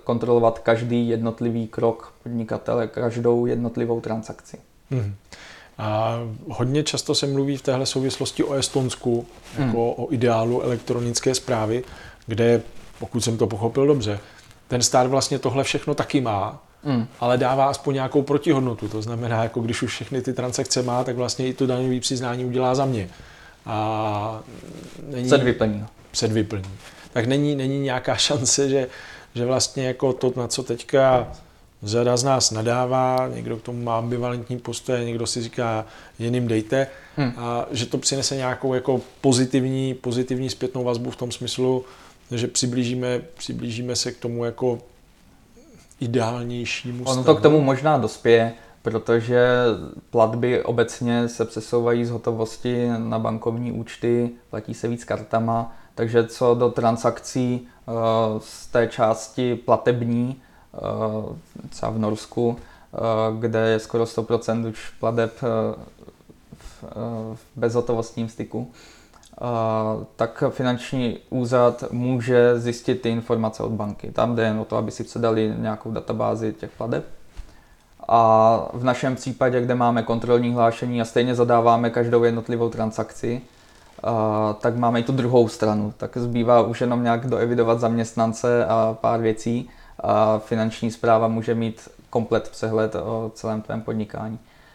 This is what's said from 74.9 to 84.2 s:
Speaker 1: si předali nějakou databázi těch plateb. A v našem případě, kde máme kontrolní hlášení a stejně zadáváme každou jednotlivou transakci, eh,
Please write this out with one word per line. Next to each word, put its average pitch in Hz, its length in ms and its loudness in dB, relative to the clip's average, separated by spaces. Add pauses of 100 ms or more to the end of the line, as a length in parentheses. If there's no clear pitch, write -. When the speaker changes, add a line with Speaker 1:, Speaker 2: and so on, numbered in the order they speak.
Speaker 1:
si - 120 -8
předali 113 540 0
nějakou 110 340 -6
databázi 110 600 -2
těch - 180 -12
plateb. 123 340 -4 (1040)
A 110 640 6
v 120 100 -6
našem 127 320 0
případě, 127 460 0
kde 123 140 0
máme 120 280 2
kontrolní 120 500 2
hlášení 120 480 2
a 113 40 0
stejně 123 300 2
zadáváme 117 540 6
každou 120 340 4
jednotlivou 117 460 2
transakci, 113 720 -4
eh, - 640 -14 (520)